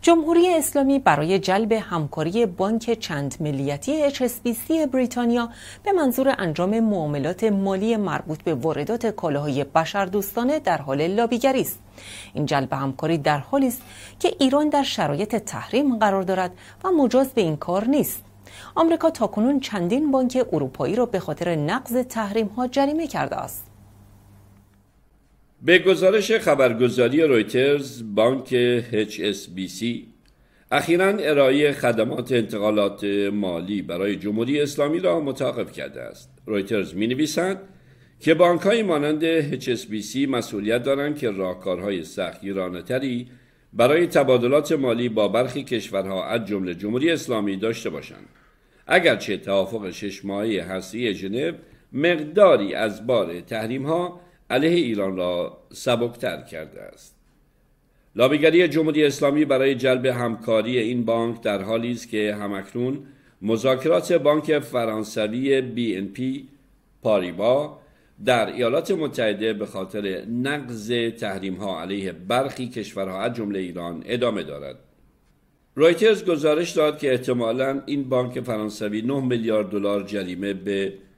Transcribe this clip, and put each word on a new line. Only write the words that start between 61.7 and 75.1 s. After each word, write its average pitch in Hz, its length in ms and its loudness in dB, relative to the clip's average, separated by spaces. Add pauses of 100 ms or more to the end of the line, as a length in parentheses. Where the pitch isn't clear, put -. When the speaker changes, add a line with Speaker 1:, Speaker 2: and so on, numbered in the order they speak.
Speaker 2:
است 117 160 -10
که 107 260 0
همکنون 104 680 -4 (400)
مذاکرات 131 720 2
بانک 151 460 4
فرانسوی 117 1000 -2
بی 117 360 -2
ان 98 100 -4
پی 131 420 -8 (540)
پاریبا 107 760 0 (460)
در 123 280 2
ایالات 139 380 0
متحده 113 600 -2
به 101 140 -6
خاطر 95 580 -6
نقض 120 680 -6 (260)
تحریم‌ها 95 640 -6
علیه 95 320 -6
برخی 120 560 -4
کشورها 98 540 -8
از 123 100 -2
جملهٔ 101 280 -4
ایران 85 460 -8
ادامه 117 360 -2
دارد. 71 360 -12 (960)